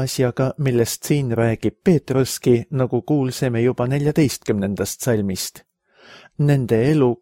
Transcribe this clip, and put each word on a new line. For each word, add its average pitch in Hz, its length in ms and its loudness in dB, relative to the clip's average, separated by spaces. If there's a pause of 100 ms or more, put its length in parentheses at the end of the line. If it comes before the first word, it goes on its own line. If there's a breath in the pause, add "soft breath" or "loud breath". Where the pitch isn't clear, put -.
asjaga, 131 560 -2
millest 120 500 -2
siin 139 240 -2
räägib 113 520 -2
Peetruski, 131 840 2
nagu 127 320 -2
kuulsime 127 640 0
juba 123 240 0
neljateistkümnendast 123 1120 -2
salmist. 104 640 -4 (720 loud breath)
Nende 135 400 2 (120)
elu 139 200 4 (120)